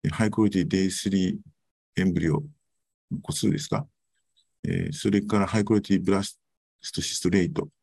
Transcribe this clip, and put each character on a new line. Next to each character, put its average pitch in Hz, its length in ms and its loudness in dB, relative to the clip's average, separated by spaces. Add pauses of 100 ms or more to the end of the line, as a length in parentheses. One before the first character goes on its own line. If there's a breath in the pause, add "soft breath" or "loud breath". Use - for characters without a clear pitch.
(100)
ハ 107 160 0
イ 104 40 2
ク 110 120 0
オ - 40 6
リ 98 40 2
テ 95 120 0
ィ 78 60 0
デ 95 180 2
イ 92 40 0
ス - 180 -4
リ 95 260 0
ー - 20 -8 (600)
エ 95 80 0
ン 92 80 2
ブ 82 80 0
リ 80 80 0
オ 73 140 0 (800)
個 - 100 -8
数 104 180 0
で - 80 0
す - 100 -8
か。 - 180 -2 (800)
え 87 260 -2
ー、 - 20 -8
そ - 180 -2
れ 101 100 4
か 104 180 0
ら 98 80 2
ハ 110 140 0
イ 101 40 2
ク 110 100 4
オ - 20 6
リ 101 60 4
テ 101 120 2
ィ 90 80 2
ブ 92 80 0
ラ 98 120 2
ス - 180 -10 (520)
ト - 80 -4
シ - 140 -6
ス - 60 -4
ト 87 100 0
レ 95 120 4
ー 85 100 0
ト。 - 160 -4 (140)